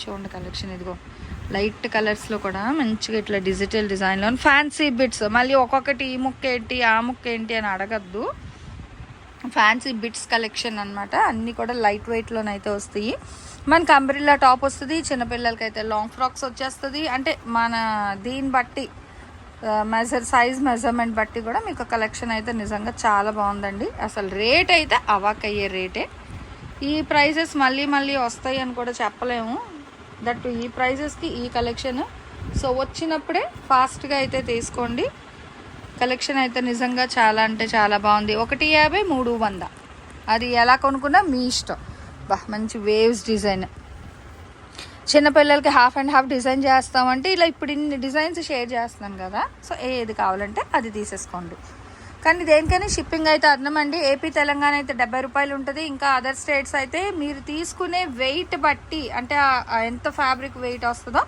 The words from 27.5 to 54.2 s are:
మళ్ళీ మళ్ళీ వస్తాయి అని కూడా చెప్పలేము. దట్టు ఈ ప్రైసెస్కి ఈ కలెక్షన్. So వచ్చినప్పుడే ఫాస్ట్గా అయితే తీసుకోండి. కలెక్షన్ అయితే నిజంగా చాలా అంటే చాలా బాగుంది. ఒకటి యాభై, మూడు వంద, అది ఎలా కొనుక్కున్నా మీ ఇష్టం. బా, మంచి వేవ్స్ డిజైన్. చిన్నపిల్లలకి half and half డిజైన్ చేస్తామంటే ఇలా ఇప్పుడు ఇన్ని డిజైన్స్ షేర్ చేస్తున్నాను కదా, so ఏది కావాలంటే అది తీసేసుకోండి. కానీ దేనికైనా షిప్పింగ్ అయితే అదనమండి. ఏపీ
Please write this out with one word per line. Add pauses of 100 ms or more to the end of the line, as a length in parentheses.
మళ్ళీ
మళ్ళీ
వస్తాయి
అని
కూడా (120)
చెప్పలేము. (460)
దట్టు
ఈ
ప్రైసెస్కి
ఈ
కలెక్షన్. (560)
So
వచ్చినప్పుడే (200)
ఫాస్ట్గా
అయితే
తీసుకోండి. (920)
కలెక్షన్
అయితే
నిజంగా
చాలా
అంటే
చాలా
బాగుంది.
ఒకటి
యాభై,
మూడు
వంద, (640)
అది
ఎలా
కొనుక్కున్నా
మీ
ఇష్టం. (520)
బా, (120)
మంచి
వేవ్స్
డిజైన్. (1500)
చిన్నపిల్లలకి
half
and
half
డిజైన్
చేస్తామంటే
ఇలా
ఇప్పుడు
ఇన్ని
డిజైన్స్
షేర్
చేస్తున్నాను
కదా, (220)
so
ఏది
కావాలంటే (120)
అది
తీసేసుకోండి. (720)
కానీ
దేనికైనా
షిప్పింగ్
అయితే
అదనమండి.
ఏపీ